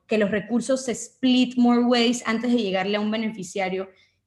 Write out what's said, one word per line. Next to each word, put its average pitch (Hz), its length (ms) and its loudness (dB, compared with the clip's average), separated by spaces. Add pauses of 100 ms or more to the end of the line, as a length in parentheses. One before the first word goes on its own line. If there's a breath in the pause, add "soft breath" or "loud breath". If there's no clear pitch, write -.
que 220 100 0
los 208 140 2
recursos 233 540 -2
se 240 80 -4
split 247 640 0
more 240 240 4
ways 240 440 2
antes 233 280 -2
de 240 60 2
llegarle 190 380 -2
a 208 40 -2
un 214 100 -2
beneficiario. 190 800 -4 (380 soft breath)